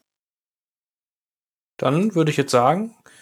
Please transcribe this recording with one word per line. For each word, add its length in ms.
Dann 380
würde 160
ich 60
jetzt 140
sagen, 460